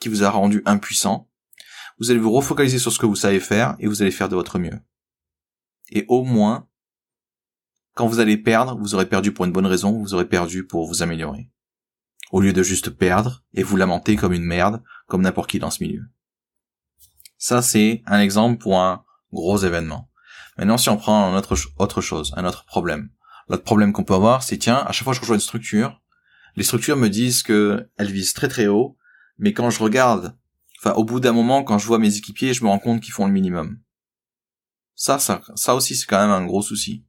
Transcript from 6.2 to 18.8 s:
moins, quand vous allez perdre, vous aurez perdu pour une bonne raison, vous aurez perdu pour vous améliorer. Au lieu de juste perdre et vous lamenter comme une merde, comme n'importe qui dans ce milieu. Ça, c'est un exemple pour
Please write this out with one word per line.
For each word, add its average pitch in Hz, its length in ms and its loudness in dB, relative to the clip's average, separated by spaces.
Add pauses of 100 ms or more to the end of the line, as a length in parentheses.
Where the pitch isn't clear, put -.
moins, 120 440 0 (1300)
quand 117 140 0
vous 113 100 0
allez 107 180 4
perdre, 113 400 2
vous 104 200 -4
aurez 95 120 2
perdu 101 240 0
pour 90 120 -2
une 90 80 0
bonne 95 140 2
raison, 92 260 2
vous 104 220 -4
aurez 87 140 0
perdu 90 380 -2
pour 82 220 -4
vous 85 140 -4
améliorer. 80 500 -6 (800)
Au 95 80 2
lieu 98 120 4
de 92 120 4
juste 95 260 -4
perdre 101 640 0
et - 100 -2
vous 98 140 -2
lamenter 92 400 2
comme 98 160 0
une 87 100 -2
merde, 90 400 -2 (240)
comme 92 160 0
n'importe 90 260 0
qui - 120 -4
dans 82 100 -6
ce - 140 -6
milieu. 76 180 -8 (1400)
Ça, 123 240 0
c'est 113 440 2
un 101 120 2
exemple 107 400 2
pour 95 220 2